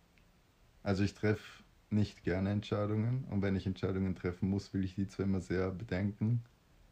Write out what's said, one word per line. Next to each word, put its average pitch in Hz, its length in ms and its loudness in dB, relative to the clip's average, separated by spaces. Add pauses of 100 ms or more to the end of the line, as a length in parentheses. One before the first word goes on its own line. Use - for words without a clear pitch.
(840)
Also 98 200 2
ich 98 100 2
treffe - 500 -2 (260)
nicht 104 340 0
gerne 98 280 2
Entscheidungen. 107 760 0
Und 98 120 0
wenn 95 140 2
ich 90 100 0
Entscheidungen 95 500 0
treffen 92 340 -2
muss, 98 240 -2
will 98 100 0
ich 92 120 -4
die 98 120 0
zwar - 180 -4
immer 95 160 2
sehr 92 300 0
bedenken. 104 720 0 (480)